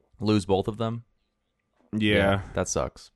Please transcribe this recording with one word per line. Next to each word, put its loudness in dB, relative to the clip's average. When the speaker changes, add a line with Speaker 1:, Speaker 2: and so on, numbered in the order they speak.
Speaker 1:
Lose 2
both 2
of -6
them? -6
Speaker 2:
Yeah. 2
Speaker 1:
Yeah, 4
that -2
sucks. -6